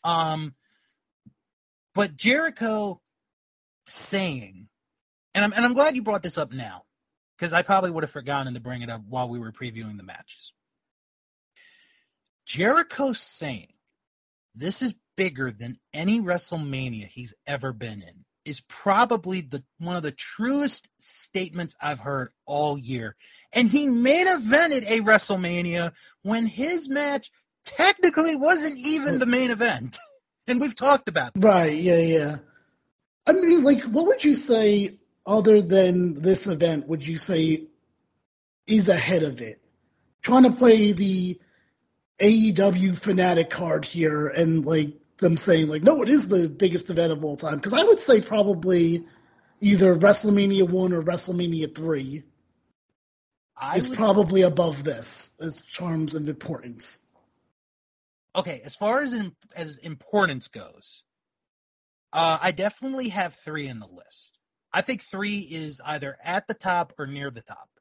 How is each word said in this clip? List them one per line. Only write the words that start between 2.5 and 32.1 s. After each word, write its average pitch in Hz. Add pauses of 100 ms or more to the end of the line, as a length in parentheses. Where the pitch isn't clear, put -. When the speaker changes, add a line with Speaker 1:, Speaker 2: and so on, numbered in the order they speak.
Speaker 1:
saying, 123 (680)
and 202
I'm, 208
and 233
I'm 247
glad 277
you 247
brought 208
this 175
up 147
now, 110 (540)
'cause 170
I 175
probably 190
would 160
have 151
forgotten 135
to 123
bring 123
it 120
up 113
while 127
we 120
were 113
previewing 110
the 95
matches. - (1900)
Jericho 269
saying, - (800)
"This 156
is 247 (220)
bigger 135
than 117 (140)
any 190
WrestleMania 139
he's 123 (140)
ever 135
been 107
in," - (180)
is 147
probably 196
the, 135 (160)
one 175
of 170
the 147
truest 269 (120)
statements 175
I've 147
heard 131 (160)
all 147
year. 117 (380)
And 233
he 285
main 269
evented 285
a 226
WrestleMania 175 (280)
when 226
his 285
match 285 (320)
technically 330
wasn't 302
even 277
the 254
main 247
event. 202
<laughs> - (400)
And 247
we've 277
talked 269
about 156
that. 190
Speaker 2:
Right, 170
yeah, 175
yeah. 160 (920)